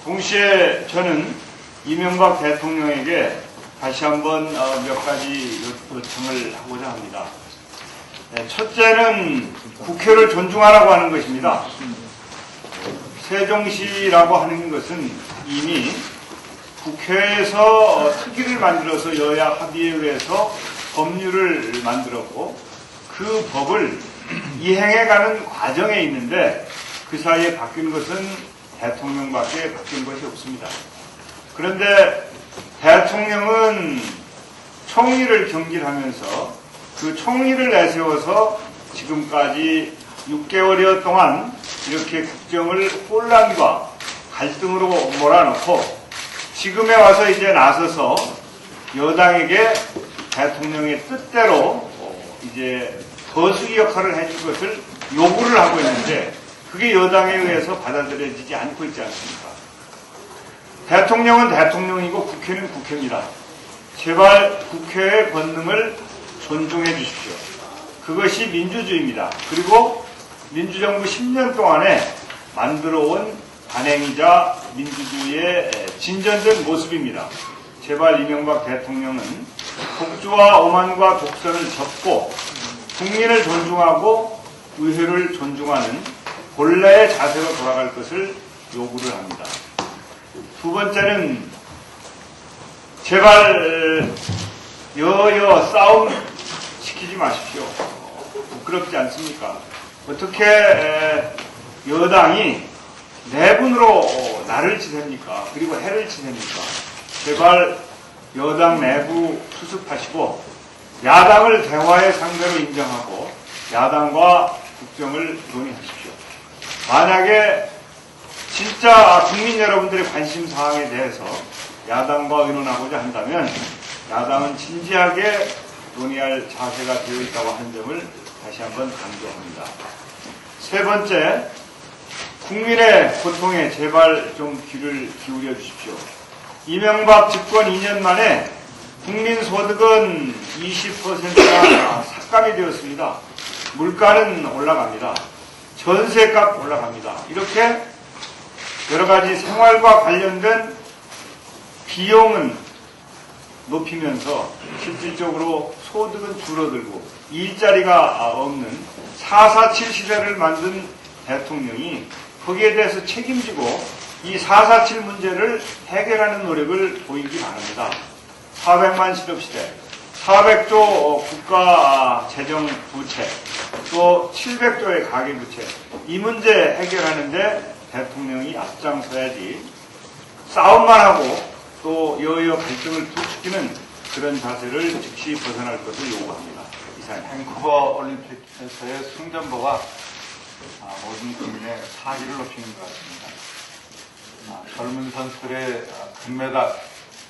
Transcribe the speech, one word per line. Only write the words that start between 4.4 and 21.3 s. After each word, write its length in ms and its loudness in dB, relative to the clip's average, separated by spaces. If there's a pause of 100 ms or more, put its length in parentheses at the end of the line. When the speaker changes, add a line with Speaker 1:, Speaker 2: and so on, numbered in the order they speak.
Speaker 1:
어, 300 -2
몇 200 -6
가지 580 -6
요-, 320 -12
요청을 580 -8
하고자 360 -12
합니다. 360 -12 (1080)
네, 140 -8
첫째는 1080 2 (260)
국회를 520 6
존중하라고 600 8
하는 200 4
것입니다. 540 -2 (1600)
세종시라고 1080 4
하는 320 -2
것은 420 -6 (360)
이미 440 -4 (920)
국회에서, 1200 4
어, 60 4
특위를 480 -4
만들어서 580 0
여야 420 2
합의에 340 -4
의해서 600 -2 (380)
법률을 880 -2